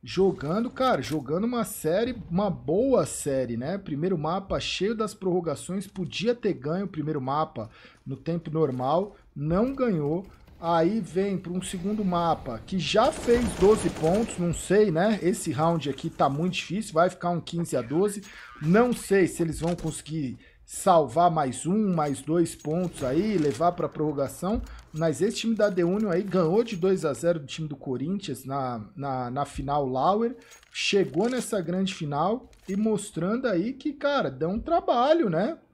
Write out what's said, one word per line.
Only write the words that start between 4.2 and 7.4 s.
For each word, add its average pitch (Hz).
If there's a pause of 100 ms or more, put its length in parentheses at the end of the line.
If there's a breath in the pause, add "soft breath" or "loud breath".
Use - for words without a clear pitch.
cheio 208
das 214
prorrogações, 180
podia 190
ter 208
ganho 156
o -
primeiro 151
mapa 131 (360 loud breath)